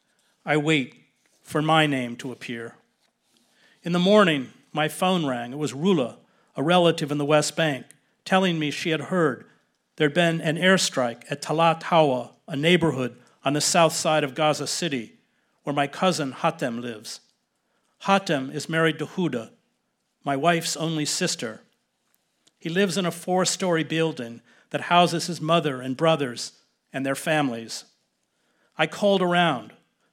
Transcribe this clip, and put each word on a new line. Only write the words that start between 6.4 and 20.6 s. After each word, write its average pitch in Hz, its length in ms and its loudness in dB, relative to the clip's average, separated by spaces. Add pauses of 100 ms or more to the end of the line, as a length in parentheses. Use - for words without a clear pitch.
a 139 80 -4
relative 165 480 2
in 147 80 -2
the 147 60 -2
West 147 320 2
Bank, 147 300 -2 (380)
telling 190 340 2
me 151 120 -2
she - 200 -6
had 156 120 -2
heard 156 440 0 (500)
there'd 147 180 2
been 165 260 2
an 160 160 -2
airstrike 165 760 0
at 143 120 -8
Talat 160 420 2
Hawa, 139 480 2 (140)
a 160 80 -8
neighborhood 143 640 2 (280)
on 139 100 0
the 147 60 0
south 160 340 4
side 156 280 0
of 131 120 -6
Gaza 147 320 0
City, 131 480 -6 (500)
where 143 100 -4
my 143 120 0
cousin 147 460 -2
Hatem 143 480 -4
lives. 117 400 -12 (840)
Hatem 156 520 0
is 147 140 -8
married 160 320 0
to 147 60 -6
Huda, 123 440 -6 (720)
my 139 140 -2
wife's 165 400 0